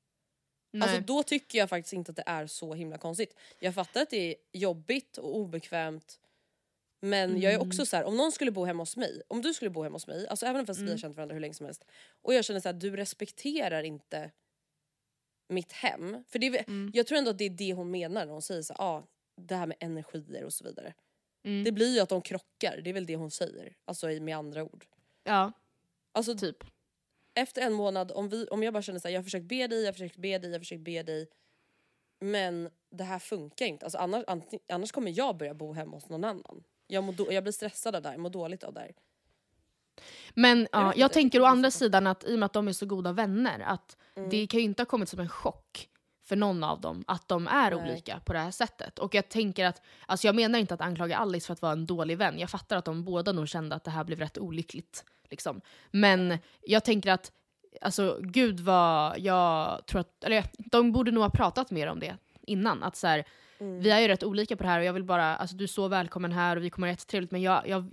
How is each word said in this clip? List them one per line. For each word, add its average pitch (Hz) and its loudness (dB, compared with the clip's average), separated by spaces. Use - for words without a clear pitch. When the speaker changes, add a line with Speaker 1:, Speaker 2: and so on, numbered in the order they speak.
Speaker 1:
Nej. 214 4
Speaker 2:
Alltså, 185 2
då 269 2
tycker 285 -2
jag 196 4
faktiskt 170 -4
inte 180 -8
att 160 -14
det - -8
är 156 -4
så 156 -10
himla 160 -10
konstigt. 170 -6
Jag 185 -2
fattar 196 -2
att 302 -2
det 180 -2
är 156 -8
jobbigt 185 -2
och 139 -6
obekvämt, 165 -6
men 190 2
jag 196 6
är 220 4
Speaker 1:
Mm. 220 0
Speaker 2:
också 185 -2
så 190 0
här: 160 2
om 208 -2
någon 302 4
skulle 269 0
bo 190 -2
hemma 175 -4
hos - -10
mig, 226 -4
om 233 -6
du 311 0
skulle 208 -4
bo 160 -6
hemma 151 -6
hos 165 -12
mig, 165 -8
alltså 208 -4
även 254 -2
fast 190 -8
vi 202 -6
har 202 -4
Speaker 1:
Mm. 214 -4
Speaker 2:
känt 151 -12
varandra 151 -10
hur 156 -8
länge 156 -8
som 147 -14
helst, 143 -16
och 254 2
jag 233 6
känner 202 -4
så 185 -4
här: 175 -4
du 190 -6
respekterar 202 -4
inte 156 -10
mitt 180 -4
hem. - -6
För 247 -4
det 240 0
är 262 0
väl, 247 -2
Speaker 1:
Mm. 202 -8
Speaker 2:
jag 233 2
tror 302 0
ändå 254 0
att 196 -4
det 208 -2
är 196 -2
det 190 -6
hon 180 -6
menar 180 -4
när 147 -12
hon 156 -12
säger 170 -8
så - -10
här, - -8
ah, 160 -4
det 175 -8
här 175 -4
med 160 -6
energier 156 -10
och 139 -10
så - -8
vidare. - -14
Speaker 1:
Mm. 202 -4
Speaker 2:
Det 226 0
blir 233 2
ju 226 4
att 185 2
de 185 -2
krockar, - -6
det 175 -8
är 185 -6
väl 190 -6
det 160 -6
hon 160 -8
säger. - -8
Alltså 170 -6
i, 156 -4
med 156 -6
andra 151 -8
ord. - -20
Speaker 1:
Ja, 202 2
Speaker 2:
Alltså, 226 -2
Speaker 1:
typ. 190 -6
Speaker 2:
Efter 254 -2
en 240 2
månad, 190 0
om 202 -4
vi, 226 -6
om 214 -2
jag 226 0
bara 208 -2
känner 185 -8
så 175 -8
här, 175 -4
"Jag 185 -2
har 180 -8
försökt 185 -8
be 254 -2
dig, 226 -2
jag 214 0
har 196 -4
försökt 185 -10
be 190 -2
dig, 180 -8
jag 175 -8
har 165 -4
försökt 170 -14
be 165 -6
dig, 160 -6
men 180 -2
det 185 -10
här 185 -6
funkar 180 -6
inte." 156 -6
Alltså, 170 -6
annars, 202 -2
anti-, 180 -8
annars 185 -4
kommer 202 -4
jag 262 0
börja 151 -6
bo 151 -10
hemma 156 -8
hos 147 -16
någon 165 -6
annan. - -8
Jag 196 0
mår 196 -4
då-, 185 -2
jag 190 2
blir 208 -4
stressad 214 -4
av 160 -2
det 151 -6
här, 131 -8
jag 165 -8
mår 175 -4
dåligt 180 -8
av - -12
det - -14
här. - -16
Speaker 1:
Men, 240 8
Speaker 2:
Jag 214 6
Speaker 1:
ja, 196 6
Speaker 2:
vet 190 2
Speaker 1:
jag 262 10
Speaker 2:
inte, 269 4
Speaker 1:
tänker 269 8
Speaker 2:
jag 254 10
Speaker 1:
å 254 10
Speaker 2:
tycker - -
det - -
är 262 10
Speaker 1:
andra 254 6
Speaker 2:
så. - -4
Speaker 1:
sidan 196 4
att 190 0
i 240 0
och 226 0
med 208 2
att 202 -2
de 208 0
är 190 -2
så 202 -6
goda 185 -2
vänner, 196 0
att - -6
Speaker 2:
Mm. 190 -6
Speaker 1:
det 214 0
kan 226 2
ju 233 4
inte 208 -2
ha 254 0
kommit 214 -2
som 185 -8
en 175 -4
chock - -8
för 196 -2
någon 190 2
av 156 -2
dem 170 -6
att - -4
de 175 0
är 247 6
Speaker 2:
Nej. 170 -2
Speaker 1:
olika 175 -8
på - -6
det 170 0
här 165 -2
sättet. - -4
Och 202 -2
jag 202 4
tänker 202 0
att, 175 0
alltså, - 2
jag 202 8
menar 233 6
inte 185 2
att 170 -6
anklaga 170 -2
Alice 185 0
för 175 -4
att 170 -8
vara 160 2
en 160 -2
dålig 165 -2
vän. 165 2
Jag 170 -6
fattar - -4
att 175 -2
de 165 -4
båda 180 0
nog 156 0
kände 156 -4
att - -10
det 165 -8
här 160 -2
blev 165 -6
rätt 156 -6
olyckligt, 165 -8
liksom. 135 -6
Men 185 6
jag 214 6
tänker 202 4
att, - -2
alltså, 196 0
gud 190 2
vad 170 6
jag 180 2
tror 190 0
att, - -8
eller 220 4
de 240 6
borde 240 4
nog 220 4
ha 202 4
pratat 240 2
mer 151 0
om - -4
det 156 -6
innan. 202 0
Att 180 -4
så - -2
här, 151 4
Speaker 2:
Mm. 190 -8
Speaker 1:
vi 202 6
är 214 8
ju 226 6
rätt 190 4
olika 208 0
på - -6
det 190 0
här 170 4
och 170 2
jag 180 2
vill 190 -2
bara, 170 4
alltså, 185 -4
du 196 -4
är 190 -2
så 196 -2
välkommen 180 -2
här 175 2
och 170 -2
vi 175 -2
kommer 180 -2
ha 175 0
jättetrevligt, 185 -4
men 180 -2
jag, 185 4
jag, 185 -2